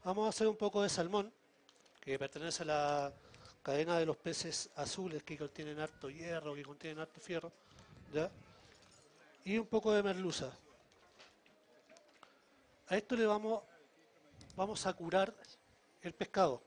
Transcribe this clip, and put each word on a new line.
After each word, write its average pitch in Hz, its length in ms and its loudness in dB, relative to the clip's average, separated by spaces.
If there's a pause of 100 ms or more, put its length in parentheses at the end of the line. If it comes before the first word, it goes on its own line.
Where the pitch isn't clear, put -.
Vamos 202 220 2
a - 20 4
hacer 220 180 2
un 214 100 4
poco 208 260 2
de 202 80 4
salmón, 196 420 0 (680)
que 135 180 -4
pertenece 151 460 -4
a - 20 -4
la 147 460 2 (500)
cadena 160 360 2
de 165 80 4
los 156 120 0
peces - 580 -6
azules, 156 460 -6
que 151 160 -12
contienen 151 420 -8
harto 151 300 -8
hierro, 160 440 -6
que 143 100 -10
contienen 151 360 -12
harto - 200 -10
fierro, 170 300 -6 (640)
¿ya? 156 180 0 (1120)
Y 196 140 2
un 220 80 0
poco 214 260 4
de 208 100 8
merluza. 180 500 0 (2250)
A 185 80 2
esto 226 200 0
le 226 100 4
vamos, 214 360 2 (920)
vamos 196 320 -2
a 185 60 2
curar 185 420 2 (680)
el 175 100 -8
pescado 170 540 2